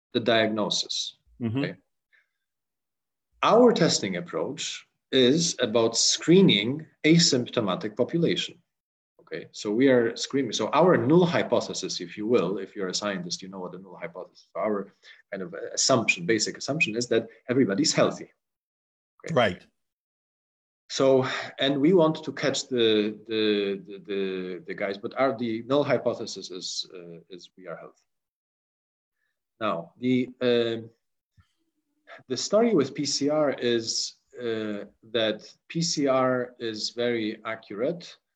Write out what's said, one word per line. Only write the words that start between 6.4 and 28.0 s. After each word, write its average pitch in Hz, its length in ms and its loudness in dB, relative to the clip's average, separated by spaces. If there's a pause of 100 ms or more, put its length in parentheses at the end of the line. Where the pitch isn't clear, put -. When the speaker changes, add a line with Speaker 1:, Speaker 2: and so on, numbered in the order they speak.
Speaker 1:
asymptomatic 117 920 2
population. 123 600 -2 (680)
Okay, - 300 -12
so - 180 -8
we 123 200 4
are 120 260 4
screening. 131 360 -4
So 104 220 -4
our 156 240 6
null 156 300 6
hypothesis, 98 720 -2
if 87 160 -12
you 104 80 -6
will, 104 320 2
if 95 180 -12
you're 98 120 -6
a 90 60 -6
scientist, 90 500 -6
you 92 60 -14
know 95 100 -14
what 90 160 -12
a 92 40 -16
null 95 220 -20
hypothesis 87 380 -14
is. - 160 -20
Our 98 380 -4 (380)
kind 95 120 -8
of 87 100 -12 (200)
assumption, 110 520 0
basic 104 320 0
assumption, 139 380 -4
is 123 140 -2
that 113 180 2 (200)
everybody's 113 460 2
healthy. 92 380 0 (920)
Okay? 165 80 -6
Speaker 2:
Right. 110 320 0 (1200)
Speaker 1:
So, 135 380 4 (320)
and 139 200 0
we 160 140 6
want 160 300 4
to - 80 -8
catch - 360 -4
the, 110 480 2 (120)
the, 101 600 0
the, 101 100 -14 (100)
the, 92 600 -6
the 95 60 -8
guys, 101 240 -6
but 113 220 -10
our, 131 180 0
the 117 300 -6
null 143 160 2
hypothesis 113 640 -4
is, - 460 -10
uh, 85 240 -18 (100)
is 87 280 -20
we 92 100 -20
are 82 80 -10
healthy. - 280 -20 (1600)